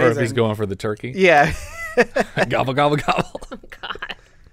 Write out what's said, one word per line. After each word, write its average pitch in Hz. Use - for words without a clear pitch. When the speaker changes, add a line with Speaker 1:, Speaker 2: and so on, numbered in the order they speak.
Speaker 1:
if 131
he's 113
Speaker 2:
amazing. 113
Speaker 1:
going 113
for 107
the 95
turkey. 110
Speaker 2:
Yeah. 160
Speaker 1:
<laughs> -
Gobble, 123
gobble, 147
gobble. -
Speaker 3:
Oh, 254
God. -